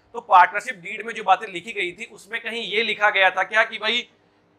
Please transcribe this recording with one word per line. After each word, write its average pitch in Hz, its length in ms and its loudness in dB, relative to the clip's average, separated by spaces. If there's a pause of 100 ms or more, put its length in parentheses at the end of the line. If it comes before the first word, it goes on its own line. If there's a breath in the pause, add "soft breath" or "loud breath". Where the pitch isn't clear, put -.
(160)
तो 165 60 -10
partnership 196 560 4
deed 196 280 -12
में 226 80 -10
जो - 100 -10
बातें 190 260 2
लिखी 185 240 -10
गई 185 200 -4
थी 220 140 -16
उसमें 220 340 -12
कहीं 226 220 -8
ये 208 200 -2
लिखा 208 280 0
गया 190 200 4
था 185 140 0
क्या 214 200 2
कि 220 120 -8
भाई, 220 240 -2 (580)